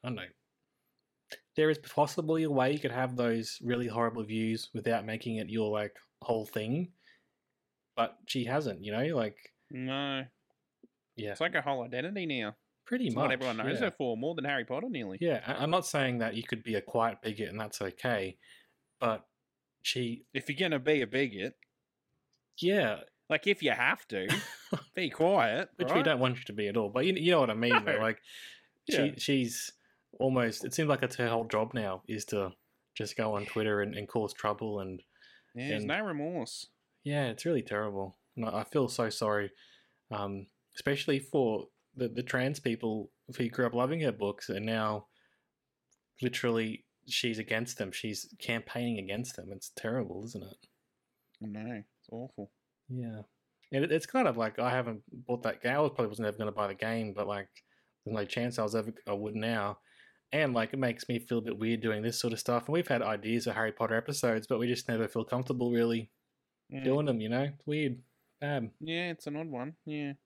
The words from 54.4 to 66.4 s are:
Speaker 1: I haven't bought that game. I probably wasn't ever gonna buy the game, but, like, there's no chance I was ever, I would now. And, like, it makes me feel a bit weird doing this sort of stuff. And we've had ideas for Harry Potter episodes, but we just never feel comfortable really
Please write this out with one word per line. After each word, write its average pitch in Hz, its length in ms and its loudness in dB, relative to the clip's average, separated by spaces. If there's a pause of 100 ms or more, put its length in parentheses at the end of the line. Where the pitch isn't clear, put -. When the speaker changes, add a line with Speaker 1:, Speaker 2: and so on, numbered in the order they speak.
Speaker 1:
I 123 120 4
haven't 120 300 0 (240)
bought 120 180 -2
that - 180 -2
game. 120 120 4
I 147 140 6
probably 120 200 2
wasn't 107 200 -2
ever 104 100 -2
gonna 107 140 0
buy 104 160 0
the 98 80 -2
game, 110 400 -2
but, 101 120 0
like, 98 220 -4 (540)
there's 110 120 -4
no 104 100 0
chance 120 340 -2
I 113 40 2
was 104 120 0
ever, 110 180 0 (140)
I 104 60 0
would 104 220 -4
now. 107 440 0 (520)
And, 143 220 2
like, 113 200 2
it 139 60 -4
makes 120 280 0
me 120 120 0
feel 117 180 -2
a 113 40 0
bit 110 160 -4
weird 113 240 0
doing 110 200 0
this 117 180 -2
sort 117 140 0
of 110 60 -6
stuff. 120 280 2
And 147 60 0
we've 170 140 2
had 120 140 2
ideas 110 440 0
for 110 80 0
Harry 110 180 0
Potter 110 240 0
episodes, 113 520 0
but 120 120 2
we 120 80 0
just 120 200 -2
never 113 200 0
feel 113 160 -2
comfortable 123 480 0
really 117 380 2 (640)